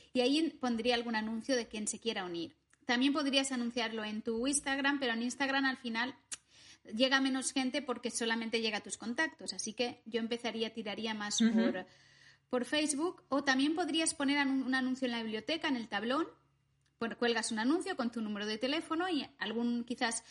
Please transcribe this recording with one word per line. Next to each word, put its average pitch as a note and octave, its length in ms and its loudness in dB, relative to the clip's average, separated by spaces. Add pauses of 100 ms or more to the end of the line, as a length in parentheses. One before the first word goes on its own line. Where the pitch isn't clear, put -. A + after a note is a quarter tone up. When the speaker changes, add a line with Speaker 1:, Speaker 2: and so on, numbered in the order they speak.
(140)
Speaker 1:
y B3 80 2
ahí D4 280 4 (120)
pondría A#3+ 340 2
algún A#3 200 0
anuncio A3 420 0
de A3+ 100 -2
quien G#3+ 220 -4
se G#3+ 100 -6
quiera G#3+ 240 -2
unir. E3+ 320 -6 (300)
También C4 260 4
podrías C4+ 400 2
anunciarlo A#3 540 -2
en G#3 160 -6
tu A#3 260 -2
Instagram, C#4 520 0
pero B3 120 0
en A3+ 120 -2
Instagram C4+ 420 0
al C4 120 0
final A#3+ 380 -4 (800)
llega C4 240 6
menos C4 320 0
gente C4 300 0
porque A#3 300 -4
solamente A3+ 500 0
llega A3 160 0
a G3+ 60 -8
tus - 140 -10
contactos, A#3 540 -4
así G3+ 220 -6
que - 320 -4
yo A3+ 160 -2
empezaría, A3+ 520 -4
tiraría A3 400 -6
más G#3 280 0
Speaker 2:
Ujú. A3+ 120 6
Speaker 1:
por, A3+ 320 2 (640)
por A#3+ 160 0
Facebook, D4+ 640 -2
o C#4+ 160 0
también C#4 320 4
podrías D#4+ 380 0
poner C#4+ 240 2
anun-, C4+ 280 2
un B3+ 100 0
anuncio B3+ 300 0
en A#3+ 60 0
la A#3 120 -4
biblioteca, C#4+ 440 -4
en C4+ 80 2
el A3+ 140 -6
tablón. B3 380 0 (720)
Bueno, A3+ 180 -4
cuelgas A#3 340 2
un A3 80 -2
anuncio F4+ 380 2
con A#3 140 0
tu A#3 100 -4
número G#3 240 -2
de G#3+ 120 -2
teléfono D#4+ 520 0
y C#4 160 0 (140)
algún, A#3 440 0
quizás, A#3+ 480 -2